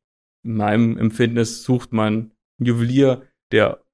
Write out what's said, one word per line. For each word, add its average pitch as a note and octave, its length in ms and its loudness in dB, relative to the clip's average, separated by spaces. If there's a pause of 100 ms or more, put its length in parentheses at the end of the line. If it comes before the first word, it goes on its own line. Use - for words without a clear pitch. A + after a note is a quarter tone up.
(440)
in A2+ 120 -8
meinem G#2+ 400 2
Empfinden A#2 480 0
sucht - 480 -4
man A2 400 -2 (260)
einen A#2+ 80 -2
Juwelier, B2 560 2 (300)
der - 300 0 (120)